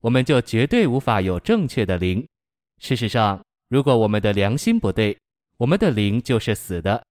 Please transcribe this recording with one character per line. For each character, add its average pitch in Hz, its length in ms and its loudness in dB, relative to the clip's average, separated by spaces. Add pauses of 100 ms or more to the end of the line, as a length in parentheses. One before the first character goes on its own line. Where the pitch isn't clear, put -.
我 117 100 -2
们 127 140 2
就 131 160 2
绝 117 260 0
对 226 200 2
无 127 120 0
法 113 220 0
有 92 180 -2
正 214 300 -2
确 113 160 -2
的 92 120 -2
灵。 90 300 -2 (540)
事 - 160 -2
实 113 120 -4
上， 101 320 0 (280)
如 135 140 0
果 135 140 4
我 110 120 2
们 104 140 0
的 104 100 2
良 101 240 0
心 226 240 0
不 104 100 -2
对， 104 260 -2 (400)
我 120 100 -2
们 175 120 2
的 202 120 2
灵 104 320 0
就 117 180 0
是 110 140 -2
死 90 260 -8
的。 98 300 -2